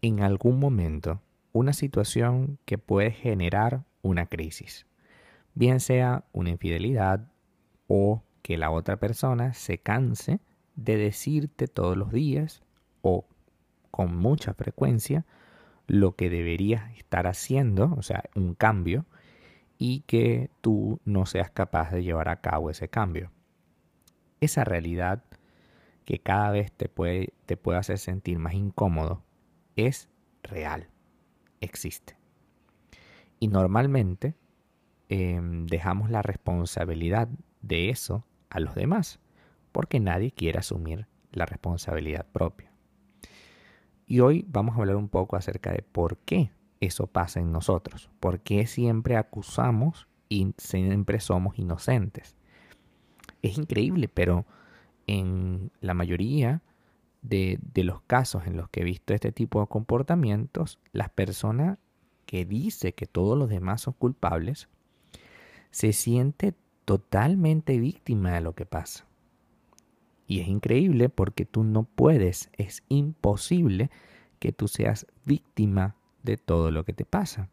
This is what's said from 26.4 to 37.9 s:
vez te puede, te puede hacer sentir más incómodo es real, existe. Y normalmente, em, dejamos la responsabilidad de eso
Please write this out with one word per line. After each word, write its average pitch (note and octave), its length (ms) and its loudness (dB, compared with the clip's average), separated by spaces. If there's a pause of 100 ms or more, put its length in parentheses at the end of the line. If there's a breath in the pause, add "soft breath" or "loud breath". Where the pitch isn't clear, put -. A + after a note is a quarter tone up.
vez G2+ 200 0
te - 180 -6
puede, F2+ 440 -2 (120)
te F2+ 120 -2
puede F2 220 0
hacer G2 180 -4
sentir F2+ 420 -4
más E2 140 -4
incómodo F#2 680 0 (640)
es - 220 -6 (340)
real, D#2 460 -8 (720)
existe. - 560 -12 (1200 loud breath)
Y A2 80 2
normalmente, G#2 880 2 (720)
em, F2 580 -2
dejamos F2+ 440 -2
la A2 120 0
responsabilidad F2 1080 -2 (320)
de F2 280 0
eso A2+ 360 -4 (240)